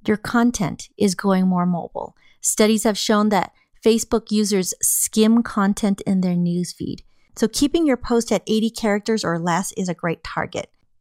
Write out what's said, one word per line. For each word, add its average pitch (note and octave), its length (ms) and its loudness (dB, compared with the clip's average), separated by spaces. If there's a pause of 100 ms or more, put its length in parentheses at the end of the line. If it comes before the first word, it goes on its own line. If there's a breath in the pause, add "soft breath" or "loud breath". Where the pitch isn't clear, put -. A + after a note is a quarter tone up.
your G#3+ 100 2
content - 800 -2
is G3+ 180 2
going F#3+ 340 2
more F3+ 180 2
mobile. - 500 -4 (240 soft breath)
Studies G#3+ 460 2
have G#3+ 120 2
shown G#3+ 320 2
that G3 220 0 (320)
Facebook A3+ 480 0
users G3+ 500 0
skim A3+ 640 2
content G3+ 580 0
in F#3+ 200 0
their F3+ 140 0
newsfeed. F3 640 -4 (360)
So A3 120 0
keeping C#4+ 380 0
your C4 120 2
post A#3 340 0
at G3 160 0
eighty A3 220 0
characters G#3+ 540 -2
or E3 160 -2
less F3 340 -2
is F#3 160 -4
a E3+ 40 -4
great E3 300 -6
target. - 460 -8 (320)